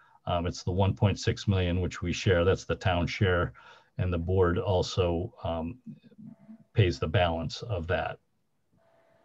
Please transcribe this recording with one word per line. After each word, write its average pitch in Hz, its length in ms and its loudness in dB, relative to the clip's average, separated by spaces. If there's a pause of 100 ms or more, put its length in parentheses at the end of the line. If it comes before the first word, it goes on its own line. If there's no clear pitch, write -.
(280)
Um, 85 180 0
it's 87 160 -4
the 95 100 -4
one 95 220 4
point 95 240 2
six - 300 -2
million, 90 340 2
which - 220 -4
we 87 100 -2
share. 87 320 2
That's 92 200 2
the - 100 -4
town 87 320 0
share. 92 460 0 (440)
And 90 160 0
the 85 60 -2
board 90 400 2
also, 92 720 0 (100)
um, 82 360 -4 (960)
pays 92 260 2
the 80 80 -2
balance 82 560 0
of 92 240 -4
that. 80 320 -4 (1040)